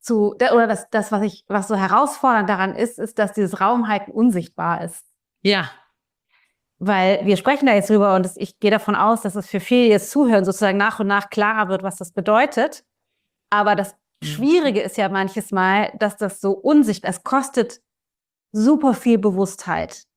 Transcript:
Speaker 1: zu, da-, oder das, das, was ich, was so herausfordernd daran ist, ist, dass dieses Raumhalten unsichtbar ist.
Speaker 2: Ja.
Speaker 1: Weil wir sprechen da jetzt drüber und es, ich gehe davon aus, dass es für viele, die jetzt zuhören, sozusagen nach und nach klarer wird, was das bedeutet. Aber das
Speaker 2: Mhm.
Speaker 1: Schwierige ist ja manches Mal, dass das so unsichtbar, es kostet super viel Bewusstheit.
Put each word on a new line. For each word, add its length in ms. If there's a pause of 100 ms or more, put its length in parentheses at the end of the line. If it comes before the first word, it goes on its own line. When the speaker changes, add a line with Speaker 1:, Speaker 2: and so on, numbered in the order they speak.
Speaker 1:
zu, 360
da-, 160
oder 120
das, 220
das, 240
was 100
ich, 240
was 220
so 80
herausfordernd 720
daran 260
ist, 240
ist, 200
dass 160
dieses 260
Raumhalten 540
unsichtbar 680
ist. 220 (380)
Speaker 2:
Ja. 280 (1080)
Speaker 1:
Weil 480
wir 100
sprechen 300
da 80
jetzt 160
drüber 240
und 100
es, 140
ich 200
gehe 120
davon 240
aus, 260
dass 140
es 120
für 140
viele, 240
die 60
jetzt 200
zuhören, 360
sozusagen 320
nach 220
und 60
nach 220
klarer 400
wird, 140
was 140
das 160
bedeutet. 720 (680)
Aber 260
das 180 (280)
Speaker 2:
Mhm. 40
Speaker 1:
Schwierige 540
ist 160
ja 140
manches 400
Mal, 480
dass 180
das 240
so 120
unsichtbar, 580
es 120
kostet 580 (720)
super 420
viel 240
Bewusstheit. 880 (120)